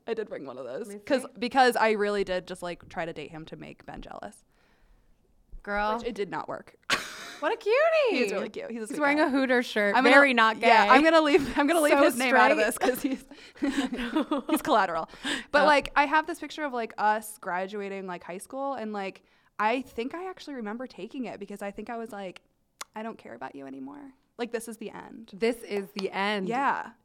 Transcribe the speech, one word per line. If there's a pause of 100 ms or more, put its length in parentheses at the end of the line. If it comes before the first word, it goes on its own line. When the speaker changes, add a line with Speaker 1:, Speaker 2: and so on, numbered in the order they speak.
Speaker 1:
I
did
bring
one
of
those.
Speaker 2:
Let
me
Speaker 1:
'Cause,
Speaker 2:
see. (100)
Speaker 1:
because
I
really
did
just,
like,
try
to
date
him
to
make
Ben
jealous. (1160)
Speaker 2:
Girl.
Speaker 1:
Which
it
did
not
work. (140)
<laughs> (440)
Speaker 2:
What
a
cutie.
Speaker 1:
He's
really
cute.
He's
a
Speaker 2:
He's
Speaker 1:
sweet
Speaker 2:
wearing
Speaker 1:
guy.
Speaker 2:
a
Hooters
shirt.
Speaker 1:
I'm
gonna,
Speaker 2:
Very
not
gay.
Speaker 1:
yeah,
I'm
gonna
leave,
I'm
gonna
leave
Speaker 2:
So
Speaker 1:
his
name
out
of
Speaker 2:
straight.
Speaker 1:
this
'cause
he's, (360)
<laughs>
Speaker 2:
<laughs>
Speaker 1:
he's
collateral. (400)
But,
Speaker 2:
Oh.
Speaker 1:
like,
I
have
this
picture
of,
like,
us
graduating,
like,
high
school,
and,
like, (340)
I
think
I
actually
remember
taking
it
because
I
think
I
was
like, (520)
"I
don't
care
about
you
anymore. (260)
Like,
this
is
the
end."
Speaker 2:
This
is
the
end.
Speaker 1:
Yeah. (140)